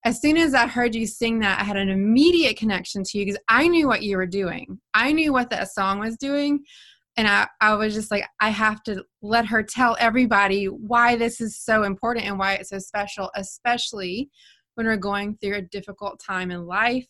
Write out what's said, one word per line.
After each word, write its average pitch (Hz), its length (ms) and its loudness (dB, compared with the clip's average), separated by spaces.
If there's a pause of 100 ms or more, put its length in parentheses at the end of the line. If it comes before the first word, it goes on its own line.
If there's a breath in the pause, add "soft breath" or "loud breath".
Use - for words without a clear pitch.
as 240 160 -2
soon 302 160 4
as 320 160 4
I 240 120 4
heard 240 300 -2
you 226 100 -2
sing 226 340 -2
that, 202 200 0
I 202 60 -2
had 202 100 -4
an 196 140 0
immediate 233 680 4
connection 196 480 -4
to 196 140 -6
you 202 80 -2
'cause 202 120 -4 (120)
I 254 180 4
knew 330 180 4
what 233 160 2
you 202 140 -2
were 185 100 0
doing. 185 540 -6 (140)
I 240 180 4
knew 311 220 2
what 247 160 2
that - 240 -6
song 196 260 -2
was 226 160 -6
doing. 285 480 -2 (540 loud breath)
And 220 100 2
I, 202 220 2 (100)
I 214 160 4
was 214 180 -2
just 214 160 -6
like, 208 160 -2 (140)
"I 214 100 2
have 214 340 0
to 196 200 -8 (180)
let 226 260 2
her 220 140 2
tell 233 380 0
everybody 208 680 2
why 233 500 2
this 233 240 -2
is 214 200 -8
so 220 220 2
important 214 440 -2
and 202 120 -6
why 190 140 0
it's 190 160 -6
so 196 100 -8
special, 202 560 -8
especially 214 960 -6 (460 soft breath)
when 226 120 -2
we're 220 80 2
going 202 420 -4
through 202 180 -4
a 202 60 -6
difficult 196 640 -12
time 185 240 -4
in 175 160 -8
life 233 440 -2